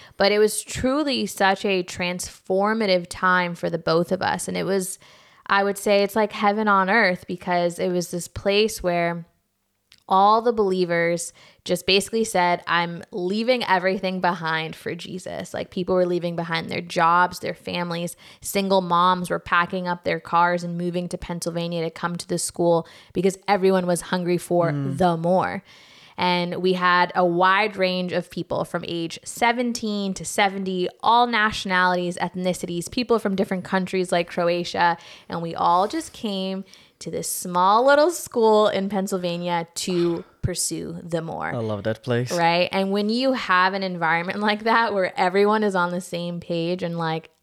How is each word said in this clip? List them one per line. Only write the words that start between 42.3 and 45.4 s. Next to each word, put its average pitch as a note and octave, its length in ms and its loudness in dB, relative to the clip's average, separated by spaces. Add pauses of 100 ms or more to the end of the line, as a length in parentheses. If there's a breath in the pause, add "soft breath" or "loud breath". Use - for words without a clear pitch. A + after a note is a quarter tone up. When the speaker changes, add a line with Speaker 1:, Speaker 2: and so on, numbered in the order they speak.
Speaker 1:
Right? E3+ 400 2
And G3 180 0
when G#3 160 0
you B3 240 0
have F#3+ 420 2
an G3 100 -4
environment E3+ 560 -2
<laughs> G#3+ 100 0
like G#3+ 160 -2
that A3+ 280 2
where F#3 240 -2
everyone G3+ 460 2